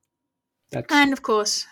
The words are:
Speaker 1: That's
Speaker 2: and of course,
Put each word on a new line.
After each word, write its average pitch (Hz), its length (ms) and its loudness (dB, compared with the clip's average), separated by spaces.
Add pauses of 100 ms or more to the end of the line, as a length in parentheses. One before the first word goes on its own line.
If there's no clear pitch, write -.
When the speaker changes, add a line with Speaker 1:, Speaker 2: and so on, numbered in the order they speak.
(720)
Speaker 1:
That's 127 220 -8
Speaker 2:
and 285 200 4
of 269 100 -6
course, 214 500 -2